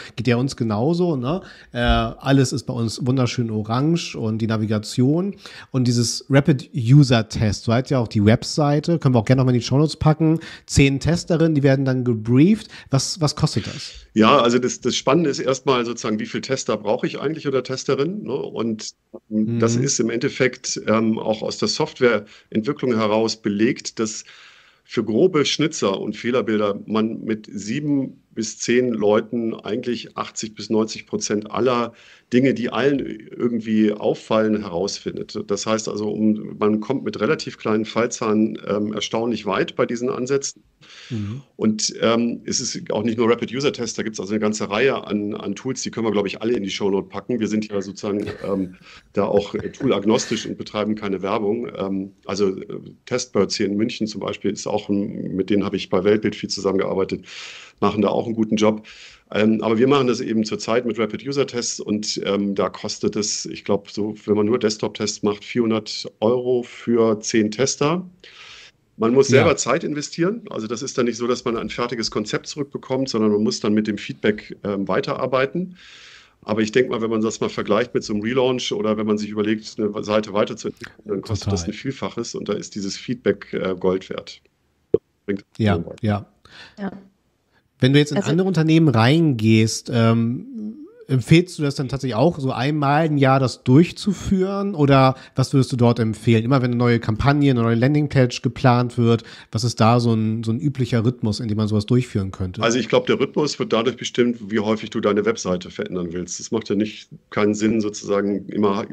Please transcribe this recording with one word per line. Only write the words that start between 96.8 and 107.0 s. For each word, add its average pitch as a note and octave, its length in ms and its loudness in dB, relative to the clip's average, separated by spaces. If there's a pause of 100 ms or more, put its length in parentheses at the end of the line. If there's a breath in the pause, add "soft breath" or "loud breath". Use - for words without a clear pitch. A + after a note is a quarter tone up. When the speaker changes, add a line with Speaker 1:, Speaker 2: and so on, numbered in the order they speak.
Speaker 1:
Kampagne, C#3 520 2
eine A#2+ 100 4
neue A#2 140 4
Landingpage C3+ 640 2
geplant B2 560 2
wird, A#2 260 4 (280 loud breath)
was A2+ 140 -2
ist A#2 160 0
da A#2 180 6
so A#2 140 2
ein, A2 300 0
so A2+ 100 -2
ein A#2+ 60 -2
üblicher B2 460 0
Rhythmus, A#2 360 0
in A#2 80 -4
dem G#2+ 80 0
man G#2+ 100 0
sowas G#2 180 0
durchführen A2 460 0
könnte? F#2+ 320 -6
Speaker 2:
Also A#2 160 2
ich G#2+ 80 -2
glaub, - 200 2
der A#2 120 2
Rhythmus C#3+ 400 -2
wird A#2 140 -2
dadurch A#2 240 0
bestimmt, A#2 520 -2
wie A2 100 0
häufig A2 300 -2
du A2 120 -4
deine G2+ 240 2
Webseite F2+ 440 -2
verändern F2 440 -6
willst. F2+ 260 -8
Es - 120 -10
macht A2+ 180 -4
ja G#2+ 60 0
nicht, G#2+ 340 -4 (200)